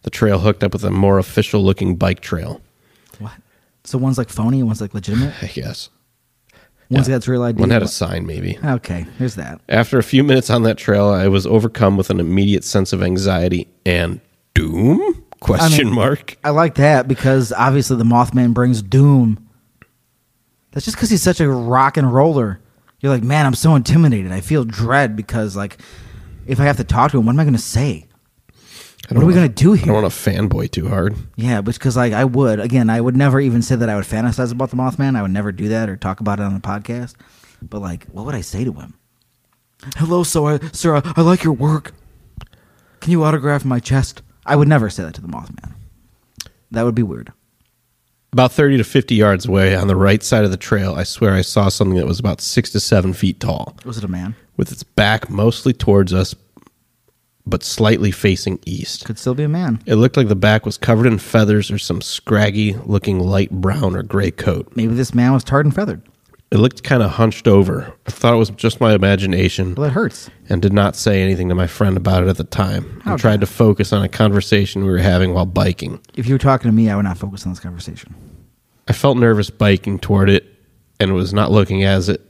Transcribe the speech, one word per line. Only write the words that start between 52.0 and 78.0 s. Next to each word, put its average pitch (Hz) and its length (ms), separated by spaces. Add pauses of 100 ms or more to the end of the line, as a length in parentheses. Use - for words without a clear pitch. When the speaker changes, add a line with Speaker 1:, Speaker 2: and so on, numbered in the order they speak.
Speaker 1:
was 87 120
about 107 200
six - 320
to 104 80
seven 92 340
feet - 280
tall. - 340 (100)
Speaker 2:
Was 117 120
it 104 80
a - 20
man? 90 280 (200)
Speaker 1:
With - 160
its - 120
back 107 460
mostly 110 440
towards 98 400
us, 92 200 (1120)
but - 180
slightly 104 480
facing 95 540
east. - 400
Speaker 2:
Could 110 140
still 127 160
be 147 80
a 147 60
man. 151 360
Speaker 1:
It 110 100
looked 123 220
like 123 100
the 101 80
back 107 300
was 104 120
covered 117 300
in 110 100
feathers 104 540
or 104 60
some 95 240
scraggy 104 720 (100)
looking 101 340
light 92 320
brown 95 440
or 92 80
gray 98 280
coat. - 440
Speaker 2:
Maybe 113 180
this 123 200
man 123 200
was 127 100
tarred 143 220
and 147 100
feathered. 185 260 (480)
Speaker 1:
It - 100
looked 127 240
kinda 117 260
hunched - 360
over. 98 480 (140)
I 104 40
thought 120 220
it 113 40
was 110 140
just - 280
my 110 140
imagination. 95 840
Speaker 2:
Well, 147 120
that 127 60
hurts. - 360 (180)
Speaker 1:
And 90 140
did 98 100
not 101 240
say 98 260
anything 92 280
to 90 60
my 90 120
friend 95 300
about 92 260
it 92 60
at 92 80
the 85 80
time. - 600
I - 80
Speaker 2:
Okay. 117 80
Speaker 1:
tried 107 200
to 101 60
focus 104 440
on 101 100
a 98 60
conversation 101 800
we 95 60
were 90 80
having 90 340
while 87 120
biking. 92 540 (160)
Speaker 2:
If 123 120
you 135 80
were 131 40
talking 131 320
to 110 40
me, 113 140
I 101 60
would 101 80
not 90 140
focus 98 280
on 92 60
this 90 80
conversation. 87 560 (720)